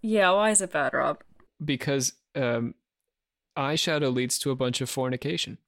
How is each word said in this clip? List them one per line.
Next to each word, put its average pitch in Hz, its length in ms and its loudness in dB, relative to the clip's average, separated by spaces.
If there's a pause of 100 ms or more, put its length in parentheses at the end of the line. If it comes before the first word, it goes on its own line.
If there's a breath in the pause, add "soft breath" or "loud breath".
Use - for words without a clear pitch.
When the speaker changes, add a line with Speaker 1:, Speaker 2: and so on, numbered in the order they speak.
Speaker 1:
Yeah, 214 300 4
why 208 180 4
is 208 120 4
it 185 80 -6
bad, - 240 0
Rob? 135 280 0 (420)
Speaker 2:
Because, 139 480 0 (240)
um, 120 380 0 (840)
eyeshadow 147 580 0
leads 123 260 -2
to 143 100 -2
a 135 40 0
bunch 127 260 -2
of 131 80 -4
fornication. 127 800 -4